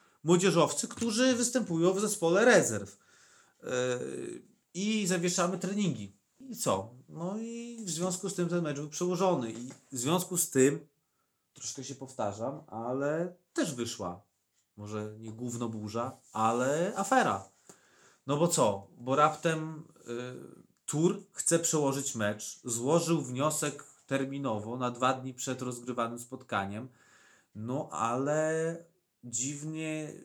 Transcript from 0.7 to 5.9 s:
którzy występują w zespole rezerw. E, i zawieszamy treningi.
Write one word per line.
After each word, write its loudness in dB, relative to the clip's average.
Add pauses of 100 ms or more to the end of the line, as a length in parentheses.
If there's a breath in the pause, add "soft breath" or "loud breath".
którzy 2
występują 2
w 0
zespole 4
rezerw. 6 (640 soft breath)
E, -10 (1040)
i 0
zawieszamy 2
treningi. -2 (220)